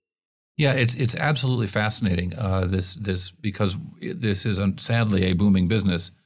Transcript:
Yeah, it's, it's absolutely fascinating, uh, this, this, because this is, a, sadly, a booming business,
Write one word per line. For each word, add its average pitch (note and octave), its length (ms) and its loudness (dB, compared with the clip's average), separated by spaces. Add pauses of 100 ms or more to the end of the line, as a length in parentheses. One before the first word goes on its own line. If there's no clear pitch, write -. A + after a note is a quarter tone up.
(580)
Yeah, C#3+ 160 4
it's, B2 220 2
it's - 200 0
absolutely B2+ 520 0
fascinating, F#2 680 0
uh, F#2+ 320 0
this, F#2+ 280 -2
this, F#2+ 360 -4
because G2+ 460 -4 (240)
this G#2 440 -2
is, G2+ 140 0
a, G2 160 2
sadly, G#2+ 480 0
a F#2 100 2
booming F#2 360 4
business, F#2 420 0 (140)